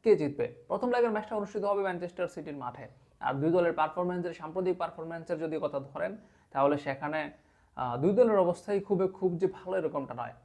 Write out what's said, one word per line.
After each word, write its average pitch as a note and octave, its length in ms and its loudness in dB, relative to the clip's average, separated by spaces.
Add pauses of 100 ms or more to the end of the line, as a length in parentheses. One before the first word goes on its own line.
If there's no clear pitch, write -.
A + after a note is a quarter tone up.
কে G#3 140 8
জিতবে? C#3+ 380 -2 (140)
প্রথম A#3+ 220 -2
লেগের A#3+ 200 4
ম্যাচটা G#3+ 260 -4
অনুষ্ঠিত G3+ 280 -4
হবে G3+ 180 2
ম্যানচেস্টার F3 460 -4
সিটির D3+ 280 -10
মাঠে। B2 320 -10 (320)
আর C3 140 0
দুই D3 160 2
দলের F3 220 4
পারফরম্যান্সের, F3 600 -2
সাম্প্রতিক F3+ 440 -2
পারফরম্যান্সের E3 600 -6
যদি D#3+ 240 -2
কথা C#3 180 -2
ধরেন, E3+ 360 -6 (340)
তাহলে C#3+ 280 4
সেখানে, D3 540 -4 (440)
আহ, B2 200 -2
দুই E3 160 4
দলের A3 260 6
অবস্থাই F#3 420 2
খুবই, F#3+ 280 0
খুব F#3 280 0
যে F#3 100 2
ভালো F#3+ 320 -2
এরকমটা C#3+ 360 -4
নয়। A#2 180 -8 (120)